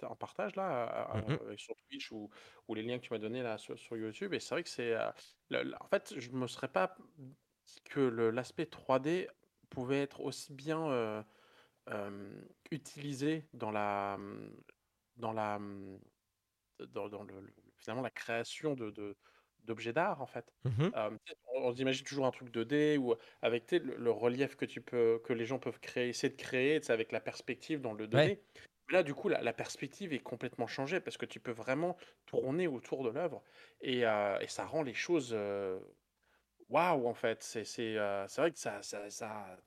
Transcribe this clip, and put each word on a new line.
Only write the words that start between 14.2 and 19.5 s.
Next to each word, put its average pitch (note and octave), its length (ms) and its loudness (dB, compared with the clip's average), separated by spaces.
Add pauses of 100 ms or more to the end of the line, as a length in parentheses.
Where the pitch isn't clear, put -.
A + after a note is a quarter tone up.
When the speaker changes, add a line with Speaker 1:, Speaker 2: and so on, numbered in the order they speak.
Speaker 1:
dans A#2 160 -2
la, G#2 280 0 (1300)
dans, G#2+ 200 -6
dans G#2 140 -10
le, G2 180 -14
le, G2 140 -16 (220)
finalement, A#2 260 -4
la A#2 80 -2
création A#2 640 -2
de, A#2 160 -4
de, G#2 260 -8 (460)